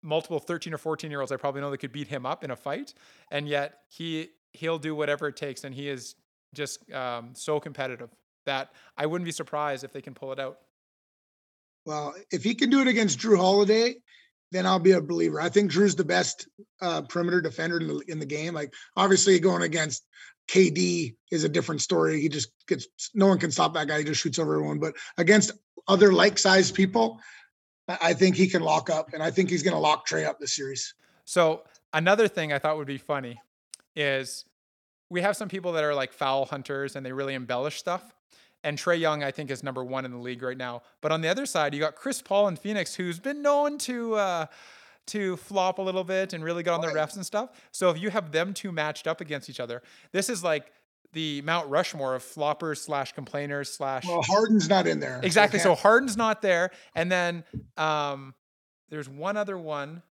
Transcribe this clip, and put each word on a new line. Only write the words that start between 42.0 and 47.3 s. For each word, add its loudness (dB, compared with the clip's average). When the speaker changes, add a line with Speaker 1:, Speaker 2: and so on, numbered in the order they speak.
Speaker 1:
Paul 2
in -4
Phoenix, -6
who's -6
been -6
known 2
to, -4
uh, 0
to -4
flop 0
a -4
little -2
bit -2
and -8
really -4
get 0
on -2
the -2
Speaker 2:
Right. -2
Speaker 1:
refs -14
and -10
stuff. -4